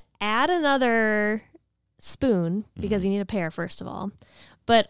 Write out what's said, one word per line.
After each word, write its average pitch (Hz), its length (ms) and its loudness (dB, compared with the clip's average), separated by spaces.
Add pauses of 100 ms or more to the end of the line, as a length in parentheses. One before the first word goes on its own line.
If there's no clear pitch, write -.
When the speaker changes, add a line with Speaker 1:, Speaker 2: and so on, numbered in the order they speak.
(220)
Speaker 1:
add 226 280 0
another 226 960 0 (560)
spoon 196 640 0 (160)
because 202 220 -2
Speaker 2:
Mm-hmm. 196 100 0
Speaker 1:
you 202 60 0
need 202 40 -2
a 190 40 -4
pair, 175 260 -4
first 175 300 -8
of 185 60 -12
all. - 240 -8 (560)
But 226 220 6